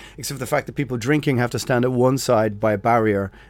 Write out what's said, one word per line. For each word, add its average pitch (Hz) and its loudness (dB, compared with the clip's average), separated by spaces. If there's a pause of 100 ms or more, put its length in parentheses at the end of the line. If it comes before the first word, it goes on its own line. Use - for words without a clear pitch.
(160)
except 139 -10
for 135 -8
the 113 -4
fact 143 -2
that 139 -12
people 123 -4
drinking 143 0
have 120 0
to 123 -4
stand 123 0
at 127 0
one 127 2
side 110 2
by 107 2
a 101 0
barrier, 107 2 (200)